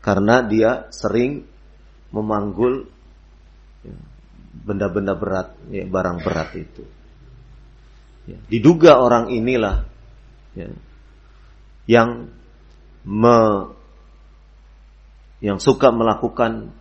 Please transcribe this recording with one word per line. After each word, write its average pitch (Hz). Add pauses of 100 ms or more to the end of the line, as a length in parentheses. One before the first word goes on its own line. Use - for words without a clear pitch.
Karena 107
dia 110
sering 120 (640)
memanggul, 107 (960)
ya, 50 (680)
benda-benda 98
berat, 92 (160)
ya, 95
barang 90
berat 80
itu. - (1400)
Ya, 90
diduga 147
orang 120
inilah, 117 (720)
ya, 87 (1120)
yang 117 (720)
me-, 107 (1800)
yang 98
suka 131
melakukan 113